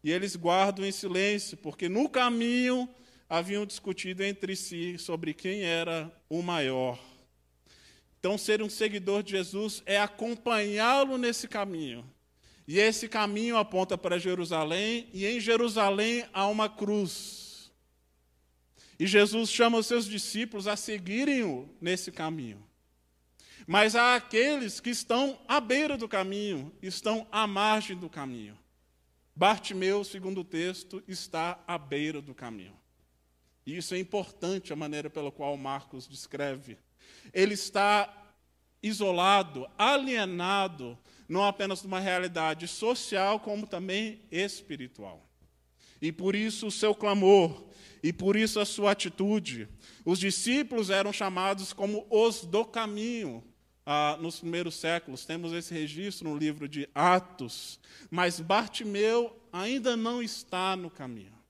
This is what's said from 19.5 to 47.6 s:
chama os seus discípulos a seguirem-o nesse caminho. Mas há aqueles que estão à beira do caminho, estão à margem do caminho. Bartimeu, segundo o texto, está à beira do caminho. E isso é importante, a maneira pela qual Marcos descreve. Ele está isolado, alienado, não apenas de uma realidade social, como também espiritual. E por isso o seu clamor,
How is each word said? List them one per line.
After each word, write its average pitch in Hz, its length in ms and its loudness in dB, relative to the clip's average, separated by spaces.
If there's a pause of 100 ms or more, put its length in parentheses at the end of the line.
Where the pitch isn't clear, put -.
chama 233 260 6
os 220 80 2
seus 233 200 0
discípulos 208 640 -6
a 208 80 0
seguirem-o 208 920 -2 (100)
nesse 180 320 -2
caminho. 127 540 -6 (1000)
Mas 208 280 6
há 240 200 8
aqueles 240 640 2
que 240 100 -4
estão 247 580 0
à 285 120 2
beira 277 360 2
do 220 140 -6
caminho, 190 720 -2
estão 220 500 -2
à 214 140 2
margem 208 500 0
do 175 140 -10
caminho. 120 480 -12 (760)
Bartimeu, 196 680 2
segundo 190 380 -8
o - 20 -8
texto, 180 640 -6
está 175 600 -6
à 175 100 -4
beira 147 420 -4
do 143 140 -16
caminho. 98 420 -14 (920)
E 165 100 -8
isso 175 160 -8
é 180 60 -2
importante, 185 760 -4
a - 20 -6
maneira 147 360 -6
pela 143 200 -6
qual 143 240 -4
Marcos 135 520 -8
descreve. 135 720 -8 (540)
Ele 196 220 4
está 202 800 2 (480)
isolado, 190 960 2
alienado, 190 1200 0 (320)
não 185 160 2
apenas 196 360 0
de 202 60 -14
uma 185 120 -4
realidade 170 680 0
social, 214 720 0
como 214 280 -6
também 196 540 -6 (100)
espiritual. 131 920 -8 (800)
E 160 100 -2
por 190 240 0
isso 214 320 -2
o 196 40 -4
seu 214 240 2
clamor, 196 720 6 (360)